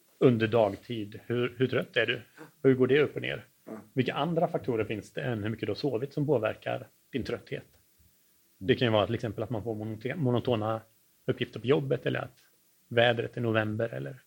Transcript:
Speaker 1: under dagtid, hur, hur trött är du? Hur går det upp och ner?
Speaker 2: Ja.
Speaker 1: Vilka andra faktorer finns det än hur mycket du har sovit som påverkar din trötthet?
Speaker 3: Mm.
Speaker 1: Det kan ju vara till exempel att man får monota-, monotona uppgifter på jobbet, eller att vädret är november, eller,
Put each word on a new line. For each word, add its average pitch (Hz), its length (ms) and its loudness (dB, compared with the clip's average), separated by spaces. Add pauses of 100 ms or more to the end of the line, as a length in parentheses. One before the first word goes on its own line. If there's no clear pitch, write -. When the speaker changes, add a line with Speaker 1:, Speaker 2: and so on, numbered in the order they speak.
(200)
Speaker 1:
under 113 280 6
dagtid, 107 800 0
hur, 120 320 -2
hur 127 100 2
trött 120 300 -2
är 220 80 4
du? 120 160 -2 (420)
Hur 135 120 8
går 127 120 4
det 143 140 4
upp - 140 0
och 131 60 -6
ner? 123 240 -8 (200)
Speaker 2:
Ja. 110 160 -14 (120)
Speaker 1:
Vilka - 200 0
andra 165 340 0
faktorer 117 380 -2
finns 107 280 -8
det - 80 -6
än 117 220 -2
hur 110 60 -2
mycket 113 180 -6
du 104 40 0
har 98 40 -2
sovit 131 380 -4
som 147 140 -2
påverkar 120 600 0 (240)
din 113 120 -2
trötthet? - 400 -6
Speaker 3:
Mm. - 1040 -20
Speaker 1:
Det 127 80 8
kan 127 120 2
ju 110 40 4
vara 104 140 6
till 113 100 -2
exempel 110 280 -4
att 104 60 -8
man 107 140 -4
får 110 120 -4
monota-, 110 400 -8
monotona 117 680 0 (460)
uppgifter - 320 -4
på 110 80 -8
jobbet, 139 380 0
eller 127 140 -2
att - 180 -12 (500)
vädret 117 500 2
är 127 40 -6
november, 110 520 0
eller, 135 340 -10